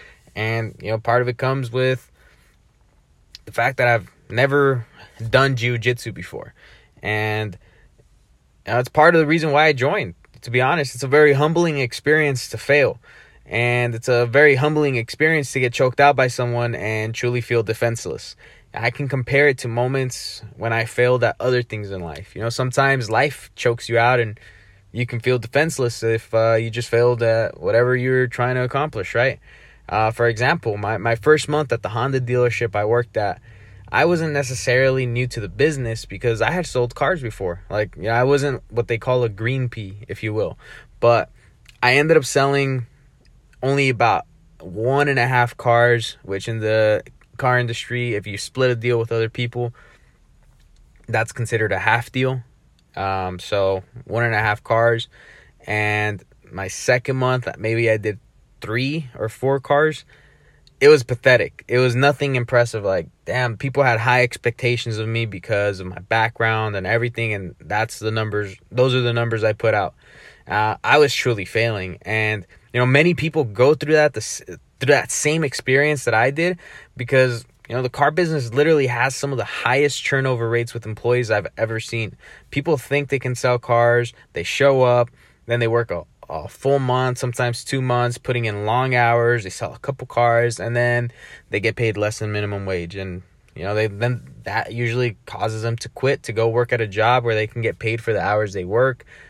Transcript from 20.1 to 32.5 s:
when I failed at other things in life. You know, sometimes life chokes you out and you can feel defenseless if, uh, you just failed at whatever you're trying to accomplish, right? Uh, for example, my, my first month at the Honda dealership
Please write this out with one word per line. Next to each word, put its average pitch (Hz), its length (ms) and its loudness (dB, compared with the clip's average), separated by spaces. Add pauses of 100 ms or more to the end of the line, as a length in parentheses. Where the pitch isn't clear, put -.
when 113 160 -4
I 113 140 0
failed 123 400 2
at 107 160 0
other 123 200 2
things 107 300 -10
in 95 80 -8
life. 85 340 -12
You 95 80 -10
know, 113 60 -4
sometimes 127 640 0
life 135 440 -2
chokes - 360 -2
you 117 80 2
out 123 240 4
and 107 180 -6 (540)
you 123 120 -4
can 120 140 -6
feel 127 180 0
defenseless 127 640 -2
if, 113 300 -2
uh, 113 200 4
you 113 160 0
just 113 180 -6
failed 120 340 2
at 113 380 0
whatever 120 380 2
you're 127 300 0
trying 123 280 -2
to 127 80 0
accomplish, 127 500 -4
right? 123 280 0 (480)
Uh, 107 220 2
for 120 180 0
example, 117 480 -2
my, 104 200 -4
my 113 180 -2
first 151 340 2
month 147 240 -2
at 113 80 -2
the 104 80 -6
Honda 127 320 -2
dealership 120 520 0